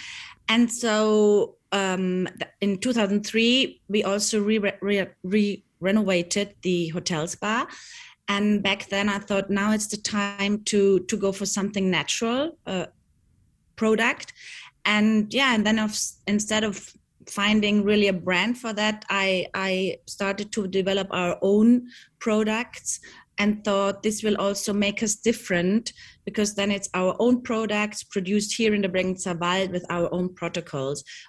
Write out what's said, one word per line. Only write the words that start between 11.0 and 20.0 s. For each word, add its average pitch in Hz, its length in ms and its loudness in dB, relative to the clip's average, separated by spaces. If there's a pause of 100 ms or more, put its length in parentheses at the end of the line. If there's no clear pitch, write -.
go 196 140 0
for 196 140 -6
something 196 460 -2
natural, 233 760 -2
uh, 185 220 -4 (880)
product." 220 580 0 (520)
And 214 480 4
yeah, 254 200 4
and 214 120 2
then 220 140 2
of, 214 180 -2 (300)
instead 208 360 0
of 208 300 -6 (360)
finding 208 540 2
really 208 240 4
a 196 60 2
brand 180 440 0
for 233 140 -8
that, 214 380 -2
I, 190 440 0
I 190 440 -2 (100)